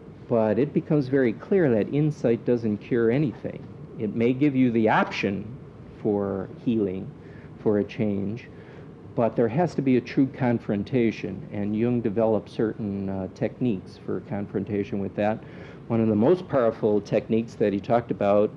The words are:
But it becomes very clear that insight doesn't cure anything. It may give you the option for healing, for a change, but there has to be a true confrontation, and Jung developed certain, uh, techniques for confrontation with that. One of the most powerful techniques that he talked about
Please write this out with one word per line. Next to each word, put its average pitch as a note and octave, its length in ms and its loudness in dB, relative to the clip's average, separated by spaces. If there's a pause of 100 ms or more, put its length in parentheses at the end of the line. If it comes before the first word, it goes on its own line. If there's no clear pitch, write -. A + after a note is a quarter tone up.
(300)
But A2 300 4
it D3 140 0
becomes D3+ 340 2
very B2+ 260 4
clear F3+ 380 2
that G#2+ 220 2
insight C#3+ 520 2
doesn't A2+ 320 2
cure A#2 340 2
anything. C3 540 -2 (340)
It G#2+ 160 -4
may A#2 180 4
give C#3 220 2
you B2+ 160 4
the A2+ 180 4
option G#2 560 0 (560)
for G2+ 480 0 (140)
healing, G2+ 460 0 (520)
for G#2 180 4
a G2+ 40 2
change, G2+ 640 -4 (680)
but A2+ 200 2
there A#2+ 120 4
has D3 260 0
to - 80 -2
be C3 160 4
a A#2 40 2
true C3+ 260 2
confrontation, A2 1200 -2
and G#2 240 -4
Jung A#2+ 260 0
developed A2 480 0
certain, G2+ 600 -4
uh, F#2+ 240 -4
techniques A2 720 -4
for G2+ 160 -4
confrontation G2+ 800 -4
with F#2+ 160 -6
that. G#2+ 260 0 (460)
One A2+ 140 2
of A2 80 4
the G#2+ 60 4
most D#3+ 320 4
powerful A2 540 2
techniques A2+ 540 0
that G#2 180 2
he G2+ 60 0
talked A#2+ 320 0
about G#2 460 4